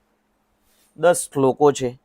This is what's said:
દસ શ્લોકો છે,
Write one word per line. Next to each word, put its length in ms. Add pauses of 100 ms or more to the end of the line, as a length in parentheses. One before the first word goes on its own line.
(960)
દસ 360
શ્લોકો 380
છે, 320